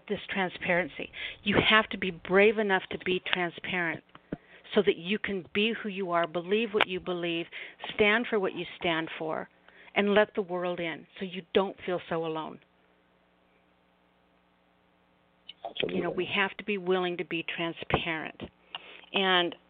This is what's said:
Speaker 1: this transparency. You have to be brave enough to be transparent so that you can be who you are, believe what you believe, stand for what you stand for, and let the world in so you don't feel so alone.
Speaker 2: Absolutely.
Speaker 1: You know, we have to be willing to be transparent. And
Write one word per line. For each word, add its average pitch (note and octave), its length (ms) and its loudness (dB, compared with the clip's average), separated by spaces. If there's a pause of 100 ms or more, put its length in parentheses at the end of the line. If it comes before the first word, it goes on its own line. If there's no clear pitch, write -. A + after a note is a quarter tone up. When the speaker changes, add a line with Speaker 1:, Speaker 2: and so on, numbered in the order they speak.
Speaker 1:
this G3 220 -4
transparency. F3+ 840 -2 (340)
You G3+ 120 2 (100)
have A3 240 8
to G#3 60 -4
be F#3+ 140 -2
brave G3 480 4
enough G3 320 2
to - 80 -6
be F#3 240 -2 (100)
transparent F3 680 -2 (720)
so G#3 100 8
that F#3+ 140 4
you F#3 200 -2
can G3 360 -4
be G#3+ 180 2 (100)
who A3 60 -6
you F#3+ 220 -4
are, E3+ 160 4
believe F#3+ 480 0
what G#3 120 2
you F#3 140 -6
believe, E3+ 460 -2 (480)
stand G#3+ 340 4
for A3 100 0
what F#3+ 160 -2
you E3+ 120 -8 (120)
stand D#3+ 300 0 (100)
for, - 300 -6 (460)
and G3+ 200 2
let G#3+ 200 4
the G#3+ 80 -2
world F3+ 360 -4
in E3 280 -6 (120)
so G3 60 -6
you F#3 160 -8 (140)
don't G3 220 4 (100)
feel F3+ 240 -2
so E3 160 0
alone. D#3 320 -6 (3000)
Speaker 2:
Absolutely. - 320 -4
Speaker 1:
You F3+ 80 0
know, F3 60 -2
we F3 240 -2
have G3 240 2
to F#3+ 60 -12
be G#3 140 -2
willing F3+ 380 0
to - 80 -6
be E3 200 -4 (120)
transparent. - 840 -2 (720)
And F#3 400 4 (160)